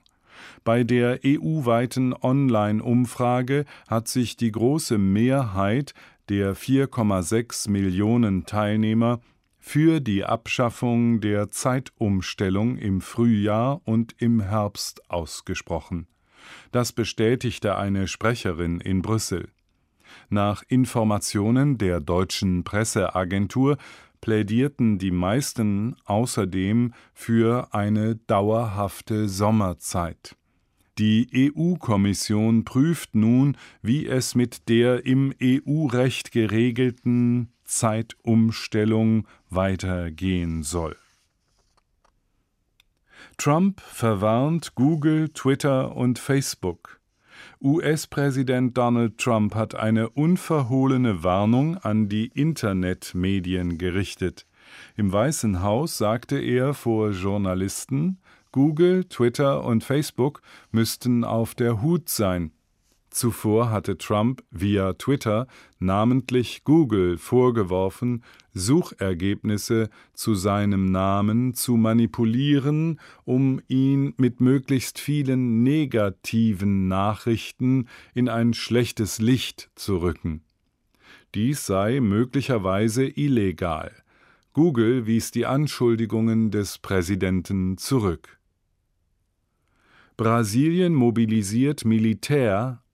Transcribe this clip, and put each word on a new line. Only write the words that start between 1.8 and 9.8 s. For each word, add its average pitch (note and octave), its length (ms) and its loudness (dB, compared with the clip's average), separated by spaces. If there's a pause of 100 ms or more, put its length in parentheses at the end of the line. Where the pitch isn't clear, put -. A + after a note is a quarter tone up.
Online-Umfrage B2 1500 0 (200)
hat A2+ 220 -4
sich B2 280 -2
die A#2 140 -2
große A#2+ 480 0
Mehrheit G#2+ 960 0 (340)
der G2 280 0
vier C3+ 320 0
Komma G2+ 340 0
sechs A2 460 -4
Millionen G2+ 800 2
Teilnehmer A2 720 0 (380)
für D#3+ 420 2